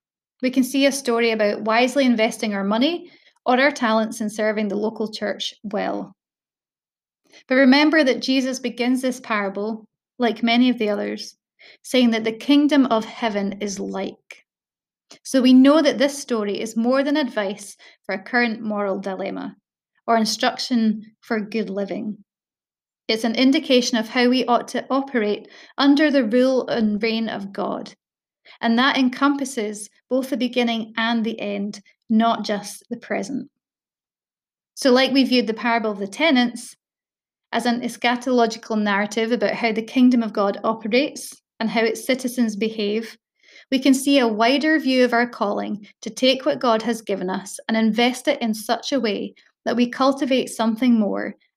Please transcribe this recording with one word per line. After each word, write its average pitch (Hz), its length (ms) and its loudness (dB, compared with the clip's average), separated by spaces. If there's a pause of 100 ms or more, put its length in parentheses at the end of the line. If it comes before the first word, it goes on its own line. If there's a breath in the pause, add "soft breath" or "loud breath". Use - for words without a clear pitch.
(420)
We 254 80 0
can 254 140 2
see 269 200 0
a 277 80 4
story 233 380 0
about 214 320 0
wisely 254 420 2
investing 233 480 0
our 196 120 -4
money 262 460 0 (360 loud breath)
or 247 120 4
our 277 120 4
talents 220 500 -2
in 214 80 -4
serving 214 400 -2
the 214 80 -4
local 214 340 -4
church - 520 -8
well. 196 520 -6 (1300 soft breath)
But 262 60 0
remember 285 500 6
that 233 160 2
Jesus 262 380 -2
begins 247 420 -2
this 254 200 -4
parable, 208 640 -6 (320)
like 247 240 0
many 240 260 4
of 240 100 0
the 214 120 -2
others, 208 480 -8 (440 loud breath)
saying 254 280 2
that 220 140 -2
the 220 80 -2
kingdom 285 540 4
of 220 200 0
heaven 202 560 -6
is 196 180 -8
like. - 640 -12 (800 loud breath)
So - 180 0
we 254 140 6
know 277 260 8
that 269 160 2
this 285 220 0
story 208 420 -4
is - 160 -8
more 247 260 2
than 285 140 0
advice 214 580 -4 (300 soft breath)
for 196 100 -6
a 190 80 -8
current 240 380 -2
moral 202 380 -4
dilemma 190 580 -8 (500)
or 226 120 4
instruction 220 1040 0
for 220 180 -4
good 208 300 -6
living. 196 480 -6 (920)
It's 220 160 -2
an 226 120 -2
indication 262 600 4
of 220 120 -2
how 247 200 2
we 247 160 2
ought 233 240 2
to 247 220 -6
operate 254 580 -2 (300 loud breath)
under 285 320 4
the 269 140 4
rule 247 440 2
and 214 340 0
reign 226 280 -2
of 196 220 -8
God. - 420 -8 (680 loud breath)
And 233 180 2
that 262 200 2
encompasses 262 880 -2 (220)
both 262 180 -2
the 285 80 -4
beginning 233 640 -2
and 226 260 0
the 226 160 -4
end, 202 400 -6 (300 soft breath)
not 220 340 2
just 202 460 -8
the 240 60 -8
present. - 540 -8 (1200)
So 262 180 2
like 254 200 4
we 269 120 4
viewed 247 220 2
the 220 80 -4
parable 226 360 -2
of 196 80 -8
the 196 80 -6
tenants 247 680 0 (760)
as 233 120 -2
an 240 160 0
eschatological 240 1000 -2
narrative 208 520 0
about 202 220 0
how 226 180 -2
the 220 100 -4
kingdom 247 400 4
of 208 120 -6
God 202 280 0
operates 220 800 -4 (160)
and 226 120 -4
how 220 100 0
its 220 240 -2
citizens 247 500 -2
behave, 220 640 -4 (540 soft breath)
we 269 80 0
can 269 160 4
see 277 240 4
a 240 100 4
wider 262 500 2
view 254 280 2
of 240 80 0
our 240 140 2
calling 208 580 -4 (160 loud breath)
to 220 80 -10
take 262 340 0
what 277 160 0
God 226 220 2
has 226 180 -4
given 185 300 -6
us - 360 -8
and 220 120 0
invest 233 500 0
it - 140 -2
in 220 100 -2
such 220 400 -4
a 277 80 0
way 208 340 -4 (300 soft breath)
that 233 100 -2
we 240 140 2
cultivate 269 640 0
something 226 500 2
more 202 340 -2 (220)